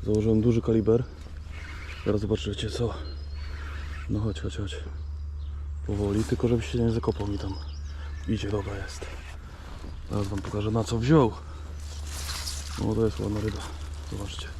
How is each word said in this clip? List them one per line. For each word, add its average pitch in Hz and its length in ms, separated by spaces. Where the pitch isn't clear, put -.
Założyłem 107 380
duży 113 220
kaliber. 113 420
Zaraz 104 140
zobaczycie, 104 500
co. 113 240
No 107 120
chodź, 107 200
chodź, - 160
chodź. 101 200
Powoli, 104 380
tylko 120 240
żebyś 117 240
się 120 60
nie 117 120
zakopał 113 360
mi 101 120
tam. 98 160
Idzie, 101 220
dobra, 101 260
jest. - 300
Zaraz 104 180
wam 98 140
pokażę, 104 280
na 113 140
co 113 140
wziął. 127 340
No, 107 160
to 113 100
jest 107 160
ładna 104 200
ryba. 104 200
Zobaczcie. 98 340